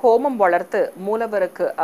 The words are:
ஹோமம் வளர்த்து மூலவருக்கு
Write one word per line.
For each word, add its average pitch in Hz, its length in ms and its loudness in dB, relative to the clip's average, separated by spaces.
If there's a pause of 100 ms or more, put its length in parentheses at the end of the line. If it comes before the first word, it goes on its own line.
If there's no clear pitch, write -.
ஹோமம் 247 420 2
வளர்த்து 180 380 0 (260)
மூலவருக்கு 208 580 -2 (180)